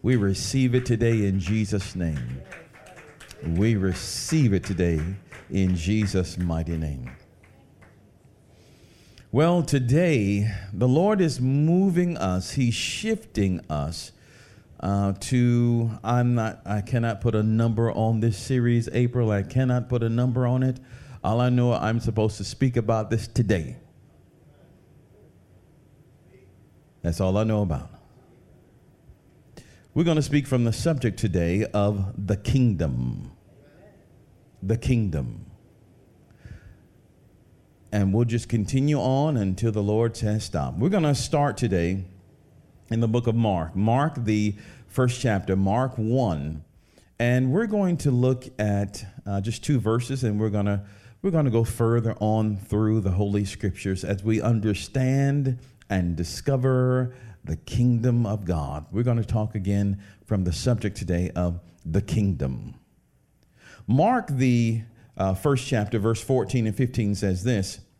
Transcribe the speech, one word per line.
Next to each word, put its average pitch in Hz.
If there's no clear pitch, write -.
We 127
receive 120
it 127
today 113
in 98
Jesus' 101
name. 65
We 98
receive 98
it 92
today 85
in 92
Jesus' 95
mighty 82
name. 69
Well, 165
today, 120
the 110
Lord 185
is 131
moving 170
us. 92
He's 120
shifting 101
us, 76
uh, 98
to, 120
I'm 123
not, 110
I 101
cannot 117
put 113
a 107
number 113
on 110
this 110
series, 120
April. 123
I 101
cannot 127
put 120
a 113
number 123
on 127
it. 127
All 113
I 127
know, 123
I'm 113
supposed 110
to 98
speak 123
about 110
this 113
today. 92
That's 85
all 92
I 107
know 107
about. 78
We're 160
gonna 160
speak 143
from 123
the 117
subject 123
today 92
of 101
the 101
kingdom. 69
The 104
kingdom. 80
And 98
we'll 117
just 117
continue 135
on 135
until 101
the 104
Lord 113
says 107
stop. 65
We're 131
gonna 160
start 143
today 95
in 113
the 117
book 117
of 113
Mark. 92
Mark, 123
the 107
first 123
chapter, 98
Mark 107
one. 85
And 127
we're 220
going 196
to 147
look 127
at, 101
uh, 101
just 113
two 143
verses, 120
and 104
we're 110
gonna, 101
we're 190
gonna 147
go 113
further 117
on 107
through 107
the 95
Holy 101
Scriptures 95
as 98
we 110
understand 131
and 87
discover 127
the 80
kingdom 120
of 104
God. 76
We're 101
gonna 117
talk 107
again 101
from 98
the 87
subject 110
today 87
of 87
the 80
kingdom. 67
Mark, 196
the, 120
uh, 95
first 135
chapter, 107
verse 110
fourteen 120
and 107
fifteen 117
says 92
this 110